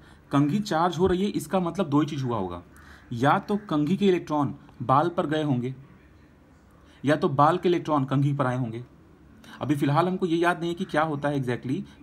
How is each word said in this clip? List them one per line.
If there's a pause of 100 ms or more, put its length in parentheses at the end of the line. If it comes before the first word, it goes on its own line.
(320)
कंघी
चार्ज
हो
रही
है,
इसका
मतलब
दो
ही
चीज़
हुआ
होगा, (500)
या
तो
कंघी
के
इलेक्ट्रॉन (260)
बाल
पर
गए
होंगे, (1300)
या
तो
बाल
के
इलेक्ट्रॉन
कंघी
पर
आए
होंगे। (760)
अभी
फ़िलहाल
हमको
ये
याद
नहीं
है
कि
क्या
होता
है
exactly, (220)